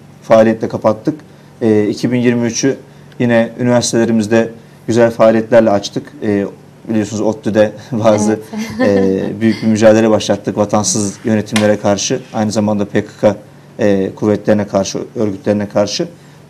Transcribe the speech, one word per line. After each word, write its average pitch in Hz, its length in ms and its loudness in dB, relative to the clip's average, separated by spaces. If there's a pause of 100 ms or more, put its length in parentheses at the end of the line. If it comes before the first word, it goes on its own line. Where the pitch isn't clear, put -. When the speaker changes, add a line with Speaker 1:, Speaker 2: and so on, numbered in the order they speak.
(220)
Speaker 1:
faaliyetle 113 460 2
kapattık. 113 520 -2 (420)
E, 107 260 2
iki 120 240 -4
bin 123 80 0
yirmi 120 260 2
üçü 127 300 -2 (420)
yine 117 320 2 (100)
üniversitelerimizde 117 920 0 (360)
güzel 117 240 4
faaliyetlerle 113 600 4
açtık. - 420 -4 (100)
E, 101 240 -2 (420)
biliyorsunuz 107 340 -4
ottü'de 107 500 0 (100)
<laughs> - 100 -16
bazı, 107 480 2 (400)
Speaker 2:
Evet. 98 420 2
Speaker 1:
e, 98 180 -6
büyük 110 220 0
bir 110 40 0
mücadele 110 440 4
başlattık. 101 460 -2
Vatansız 104 580 -2 (100)
yönetimlere 107 560 0
karşı, 107 400 -2 (140)
aynı 107 180 -2
zamanda 104 320 -2
P 101 200 -2
K - 60 -18 (100)
K, 104 160 2 (420)
e, 98 360 0
kuvvetlerine 104 520 0
karşı, - 320 -2 (180)
örgütlerine 104 520 -2
karşı. 170 400 -2 (420)